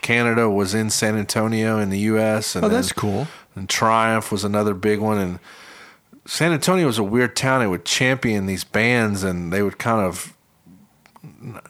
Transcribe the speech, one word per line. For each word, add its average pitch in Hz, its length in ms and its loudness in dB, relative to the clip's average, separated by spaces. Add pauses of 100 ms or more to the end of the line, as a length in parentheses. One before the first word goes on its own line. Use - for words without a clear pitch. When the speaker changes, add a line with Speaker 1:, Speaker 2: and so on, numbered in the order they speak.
Speaker 1:
Canada 117 480 2
was 98 240 0
in 110 160 0
San 107 280 0
Antonio 110 600 0
in 104 120 -2
the 98 100 -2
U 110 180 2
S. 110 380 0
And 90 80 -2
Speaker 2:
Oh, 107 60 2
that's 247 240 0
Speaker 1:
then, - 20 -20
Speaker 2:
cool. 104 320 -2 (280)
Speaker 1:
and 98 120 -8
Triumph 113 640 2
was 107 140 -2
another 104 280 0
big 104 260 0
one. 107 180 0
And 90 220 -2 (840)
San 165 280 0
Antonio 180 320 2
was 117 120 0
a 110 60 0
weird 113 320 2
town. 131 260 2
It 110 60 2
would 90 160 -2
champion 127 640 0
these 95 180 -4
bands, 110 600 0
and 87 280 -4
they 98 100 0
would 98 160 -2
kind 113 280 0
of 90 280 -6 (880)
n-, 131 360 -16 (100)